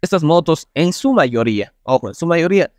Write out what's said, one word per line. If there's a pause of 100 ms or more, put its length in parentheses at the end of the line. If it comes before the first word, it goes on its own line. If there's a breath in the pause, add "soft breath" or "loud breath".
Estas
motos,
en
su
mayoría,
ojo,
en
su
mayoría